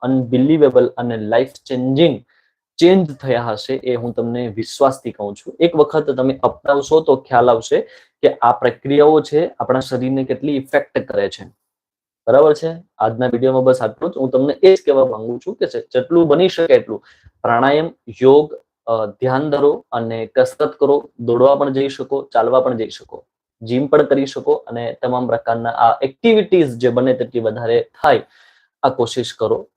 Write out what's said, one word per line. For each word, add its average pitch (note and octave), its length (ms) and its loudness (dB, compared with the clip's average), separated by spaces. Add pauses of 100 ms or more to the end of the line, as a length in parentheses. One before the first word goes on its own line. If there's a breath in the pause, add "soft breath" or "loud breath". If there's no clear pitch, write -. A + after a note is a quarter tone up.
અનબિલિવેબલ B2+ 960 2
અને A#2+ 200 -6
લાઈફ A2+ 340 -2 (140)
ચેન્જિંગ C3 560 0 (560)
ચેન્જ F3 340 4
થયા B2+ 320 -4
હશે, A#2 320 -6
એ B2+ 200 -4
હું A#2 180 -8
તમને A#2+ 340 -6
વિશ્વાસથી A2+ 640 -4
કહું G2+ 240 -10
છું. - 240 -18
એક E3+ 160 2
વખત D3 340 0
તમે C3 340 -2
અપનાવશો C#3+ 560 0
તો D#3 160 2
ખ્યાલ B2 340 0
આવશે A#2 320 0 (400 soft breath)
કે C#3+ 120 2
આ A#2+ 180 2
પ્રક્રિયાઓ C#3+ 680 2
છે D3+ 380 -2
આપણા C3 200 -2
શરીરને C3 440 -4
કેટલી C#3+ 320 -6
ઇફેક્ટ C#3 440 -4
કરે G2+ 300 -4
છે. - 240 -18 (720)
બરાબર D3 260 6
છે? E3 300 -8 (160)
આજના A#2 280 -2
વીડિયોમાં B2+ 360 0
બસ B2+ 180 2
આટલું A#2 300 -6
જ. - 60 -14
હું C3 120 -2
તમને C3+ 240 0
એ F#3+ 220 4
જ F#3 100 0
કહેવા C3 200 2
માંગુ A2+ 420 -6
છું A3 80 -8
કે F#3+ 100 -6
જે-, A#2+ 160 -6
જેટલું D#3 460 0
બની E3 220 2
શકે E3 240 0
એટલું A2+ 300 2 (380 soft breath)
પ્રાણાયામ, C#3 500 0 (300)
યોગ, D3 320 6 (340)
અ, A2 180 -2
ધ્યાન B2+ 440 -4
ધરો C#3+ 420 0
અને A2+ 440 -6
કસરત C3 360 0
કરો. C#3+ 380 0 (100)
દોડવા B2 360 4
પણ C#3+ 140 0
જઈ C3+ 180 -2
શકો, C3+ 460 -8
ચાલવા A#2+ 280 2
પણ B2+ 160 -2
જઈ A2 120 -6
શકો, - 360 -20 (360)
જિમ B2 260 -2
પણ D3 160 4
કરી C#3 220 0
શકો C#3 280 -4
અને A#2+ 480 -8
તમામ B2 260 -4
પ્રકારના A#2 420 -4
આ A#2 320 2
એક્ટિવિટીઝ E3 760 0
જે A#2+ 120 0
બને B2+ 240 0
તેટલી B2 280 -6
વધારે A2+ 480 -2 (140)
થાય, C3 180 2 (600 soft breath)
આ C#3 60 2
કોશિશ B2 440 -6
કરો. A2+ 440 -4